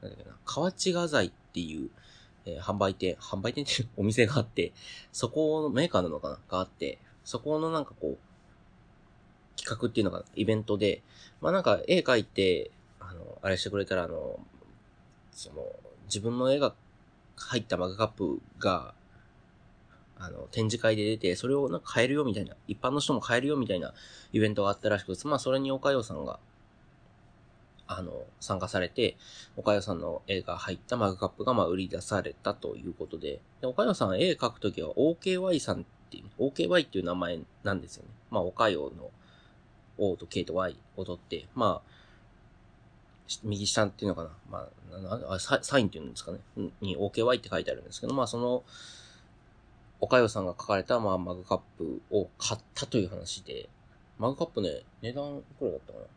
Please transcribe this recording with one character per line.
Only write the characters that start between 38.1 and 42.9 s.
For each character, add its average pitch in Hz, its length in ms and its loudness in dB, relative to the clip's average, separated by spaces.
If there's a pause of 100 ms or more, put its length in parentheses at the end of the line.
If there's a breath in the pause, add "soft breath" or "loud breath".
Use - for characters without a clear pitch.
ま 107 100 0
あ、 - 20 2
お 90 80 0
か 113 200 4
よ 73 260 -2
の、 - 140 -14 (880 soft breath)
O 95 180 2
と 85 100 -14
K 87 180 -2
と 80 100 -6
Y 90 220 0 (200)
を 95 80 -6
取 90 120 -8
っ - 40 -16
て、 - 340 -10
ま 107 300 2
あ、 - 60 -20 (1400 loud breath)